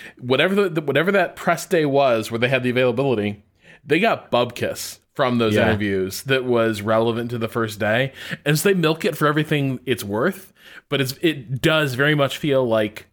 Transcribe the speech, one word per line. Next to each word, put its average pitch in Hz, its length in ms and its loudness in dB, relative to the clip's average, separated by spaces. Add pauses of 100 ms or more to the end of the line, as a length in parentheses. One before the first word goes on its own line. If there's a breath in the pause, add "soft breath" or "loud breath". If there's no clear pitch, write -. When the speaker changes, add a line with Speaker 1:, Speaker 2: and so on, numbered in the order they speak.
(180 loud breath)
Speaker 1:
whatever 139 380 2
the, 202 140 2
the, 160 120 -4
whatever 147 300 0
that 190 240 2
press - 300 -2
day 160 200 2
was 135 460 2
where 117 80 -4
they 123 80 0
had 127 160 0
the 123 60 0
availability, 120 720 0 (420 loud breath)
they 113 140 0
got - 320 0
bubkiss 120 680 -2 (140)
from 123 260 0
those 110 160 2
Speaker 2:
Yeah. 104 120 4
Speaker 1:
interviews 98 560 -2
that 135 220 0
was 113 360 0
relevant 113 500 0
to 123 60 -6
the 113 120 -4
first 107 300 -4
day. 113 340 0 (320 loud breath)
And 151 120 2
so 202 120 2
they 196 60 4
milk 160 280 0
it 170 140 -2
for 151 100 2
everything 147 580 0
it's 120 200 -2
worth, 117 480 -4 (340 loud breath)
but 139 140 -2
it's, 131 200 -4
it 135 400 -2
does 156 340 2
very 143 200 2
much 139 220 0
feel 135 280 0
like 110 460 0